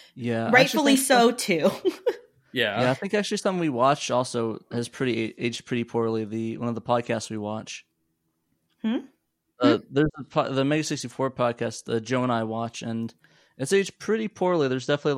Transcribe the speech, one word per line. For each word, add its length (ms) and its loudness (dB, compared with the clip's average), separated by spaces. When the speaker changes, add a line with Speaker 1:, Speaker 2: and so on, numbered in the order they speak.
Speaker 1:
Yeah, 300 -2
I 40 -2
actually 60 0
Speaker 2:
Rightfully 440 6
Speaker 1:
think 100 0
Speaker 2:
so, 200 8
Speaker 1:
that 100 2
Speaker 2:
too. 380 2
<laughs> 400 -2
Speaker 3:
Yeah. 300 0
Speaker 1:
Yeah, 80 4
I 60 4
think 180 -8
actually 240 0
something 220 0
we 100 0
watched 400 2
also 480 0
has 180 -4
pretty, 480 -2
aged 300 -6
pretty 160 -2
poorly. 420 -2
The, 320 -6
one 100 -6
of 60 -2
the 80 -8
podcasts 480 -2
we 80 -8
watch. 480 -8
Speaker 2:
Hmm? 160 -2
Speaker 1:
Uh, 180 4
Speaker 2:
Hmm? 140 -6
Speaker 1:
there's 260 2
a 60 -12
po-, 300 -2
the 120 2
Mega 180 0
sixty-four 480 -4
podcast 540 -2
that 160 -2
Joe 220 -2
and 80 0
I 120 0
watch, 380 -6
and 320 -6
it's 160 -4
aged 260 0
pretty 280 -2
poorly. 400 0
There's 200 -2
definitely 260 0
a 40 -4